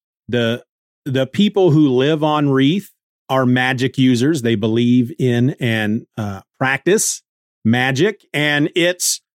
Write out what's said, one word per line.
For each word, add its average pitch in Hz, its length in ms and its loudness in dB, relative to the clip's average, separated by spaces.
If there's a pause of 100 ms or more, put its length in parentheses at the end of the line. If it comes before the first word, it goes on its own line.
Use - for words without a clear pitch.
(280)
The, 117 360 -4 (400)
the 131 220 -2
people 196 440 2
who 151 180 4
live 143 360 0
on 151 220 0
Reeth 139 400 0 (420)
are 131 160 0
magic 127 540 0
users. 127 440 2
They 117 120 0
believe 120 640 0
in 123 420 0
and, 110 460 -2 (100)
uh, 101 260 -8 (140)
practice 135 680 -2 (420)
magic. 131 680 0
And 147 420 -2
it's 175 460 -2 (200)